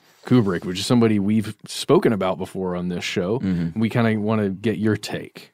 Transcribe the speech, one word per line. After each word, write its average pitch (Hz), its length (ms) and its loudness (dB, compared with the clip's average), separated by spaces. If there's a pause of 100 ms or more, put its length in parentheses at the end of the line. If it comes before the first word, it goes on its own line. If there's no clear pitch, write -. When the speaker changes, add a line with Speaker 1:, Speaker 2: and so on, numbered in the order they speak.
(260)
Speaker 1:
Kubrick, 98 380 2
which 90 140 -6
is - 80 -6
somebody 113 320 4
we've 107 360 0 (120)
spoken 151 460 2
about 92 260 0
before 92 380 -6
on 90 120 -4
this 87 160 -6
show. 101 340 -2
Speaker 2:
Mm-hmm. 87 420 -2
Speaker 1:
We 113 80 2
kinda 110 320 2
wanna 107 300 0
get 98 280 -2
your 107 180 2
take. - 580 -12